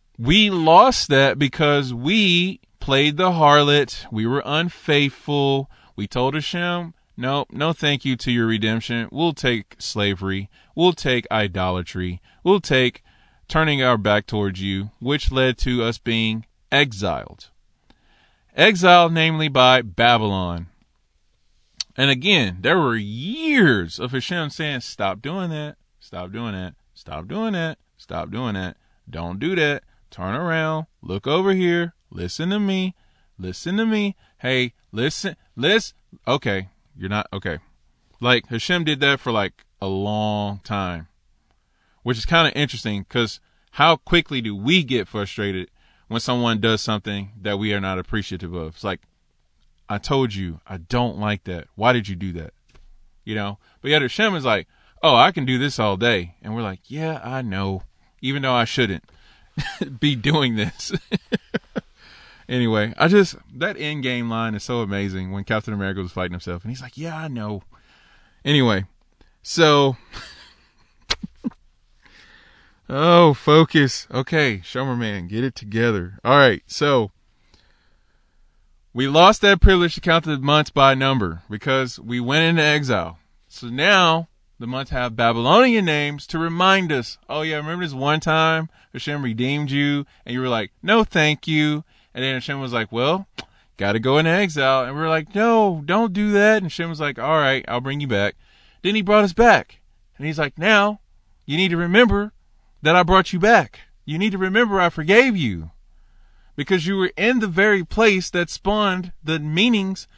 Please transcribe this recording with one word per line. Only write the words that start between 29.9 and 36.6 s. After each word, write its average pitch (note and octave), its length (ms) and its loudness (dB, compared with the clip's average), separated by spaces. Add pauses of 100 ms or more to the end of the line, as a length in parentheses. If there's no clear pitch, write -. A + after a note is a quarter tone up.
Turn F#2+ 240 -8
around. D#3+ 520 -4 (160)
Look F#2+ 260 -8
over F#3 240 2
here. F3 420 0 (160)
Listen F#2 420 -6
to G#3 100 0
me. F#3+ 340 -2 (420)
Listen F#2 380 -8
to A3 100 0
me." G#3 300 -2 (240)
"Hey, B2+ 340 -2 (180)
listen, D#3 440 -4 (200)
listen." F3+ 400 0 (320)
Okay, G2+ 420 -2 (280)